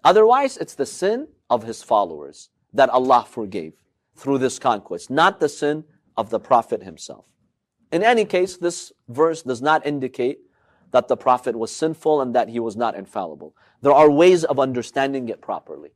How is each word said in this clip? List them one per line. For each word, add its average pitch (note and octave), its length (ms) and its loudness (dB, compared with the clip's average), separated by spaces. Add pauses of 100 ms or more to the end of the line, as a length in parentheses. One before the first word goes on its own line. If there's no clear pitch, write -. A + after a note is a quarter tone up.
Otherwise, A3+ 540 4
it's - 180 -10
the C#3 120 -4
sin A#3 420 -4 (200)
of A#2+ 140 0
his A2+ 220 -12
followers D#2+ 680 -4 (220)
that B2+ 180 4
Allah B2+ 380 2
forgave F#2+ 460 -10 (420)
through C#3 220 -2
this B2+ 200 -2
conquest, G2+ 500 -4
not E3 300 0
the D3+ 100 0
sin D3+ 360 -4 (320)
of A2 140 -4
the G#2+ 100 -4
Prophet A#2 420 0
himself. - 440 -20 (680)
In F3 120 0
any A3+ 200 4
case, F#3 320 -2
this - 360 -6 (160)
verse D#3 340 0
does B2 180 -6
not D#3 240 0
indicate C3 540 -4 (540)
that - 160 2
the B2 80 0
Prophet B2 400 -2
was A2 180 -8
sinful D#3 460 -2
and B2+ 160 -4
that A2 120 0
he A#2 120 -6
was A2+ 160 -6
not A#2 180 -4
infallible. E2 640 -14 (240)
There C#3 100 2
are D3+ 180 8
ways E3 360 4
of C#3 160 -2
understanding C3 680 -4
it G#2 140 -10
properly. D2+ 520 -12